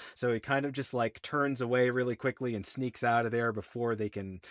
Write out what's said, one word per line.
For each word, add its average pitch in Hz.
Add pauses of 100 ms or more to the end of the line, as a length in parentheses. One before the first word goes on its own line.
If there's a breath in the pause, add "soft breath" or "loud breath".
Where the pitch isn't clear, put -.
(140 loud breath)
So 120
he 113
kind 139
of 139
just, 135
like, 117
turns 139
away 123
really 123
quickly 123
and 98
sneaks 127
out 117
of 113
there 117
before 113
they 104
can 95 (100)